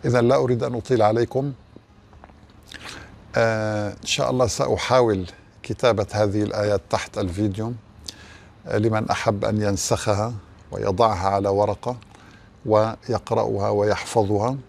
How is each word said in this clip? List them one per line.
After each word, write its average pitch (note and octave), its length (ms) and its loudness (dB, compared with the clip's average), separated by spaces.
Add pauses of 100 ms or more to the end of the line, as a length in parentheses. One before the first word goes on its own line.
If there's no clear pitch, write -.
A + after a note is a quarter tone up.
إذن A#2+ 220 4
لا C#3 80 4
أريد B2+ 280 0
أن B2 120 -4
أطيل A#2 260 0
عليكم. A#2+ 520 0 (1800)
آه، G#2+ 540 0
إن - 160 -14
شاء C3 260 -2
الله B2+ 160 2
سأحاول A2 760 2 (380)
كتابة G#2+ 480 0
هذه G#2 320 0
الآيات G#2 460 0
تحت - 280 -4
الفيديو، G#2 560 -4 (920)
آه، - 100 -2
لمن A2 320 0
أحب G#2 360 0
أن G#2+ 160 0
ينسخها G#2+ 720 0 (380)
ويضعها G2+ 580 2
على G2 200 0
ورقة G#2 480 0 (680)
ويقرأها G#2+ 1040 0
ويحفظها. G#2 880 0 (120)